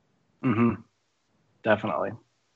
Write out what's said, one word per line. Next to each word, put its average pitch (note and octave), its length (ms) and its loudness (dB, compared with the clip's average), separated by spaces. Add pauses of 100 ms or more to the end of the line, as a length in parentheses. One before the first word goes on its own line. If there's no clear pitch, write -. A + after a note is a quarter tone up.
(440)
Mm-hmm. A2+ 360 2 (840)
Definitely. G#2 480 0 (460)